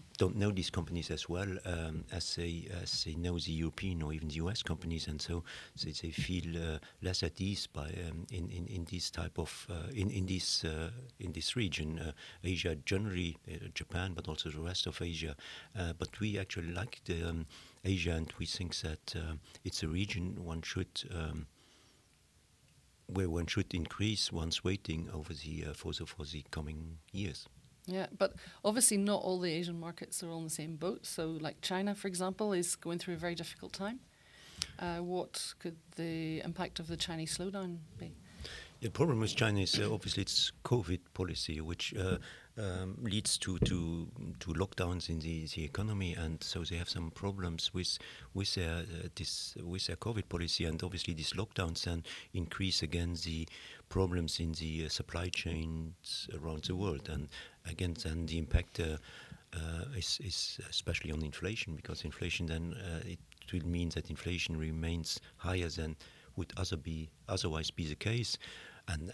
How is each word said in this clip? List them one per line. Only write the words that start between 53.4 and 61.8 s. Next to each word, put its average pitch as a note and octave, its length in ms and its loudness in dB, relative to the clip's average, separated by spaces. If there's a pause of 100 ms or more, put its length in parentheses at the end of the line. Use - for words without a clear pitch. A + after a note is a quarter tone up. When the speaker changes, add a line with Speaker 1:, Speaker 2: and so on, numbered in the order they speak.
Speaker 1:
problems F2+ 500 4
in E2 120 2
the, D#2+ 340 0
uh, - 20 -2
supply - 400 -2
chains D#2+ 1000 -2 (120)
around D#2 240 -2
the F#2 100 0
world, F2 360 0
and D2 180 -2 (380)
again E2+ 360 0
then E2 220 0
the D#2+ 140 0
impact, E2+ 420 4
uh, D#2 160 2 (580)
uh, E2 300 -2 (100)
is, - 300 0
is - 340 -2 (120)
especially - 420 0
on D#2 100 2
inflation, F2 540 -2
because - 300 -6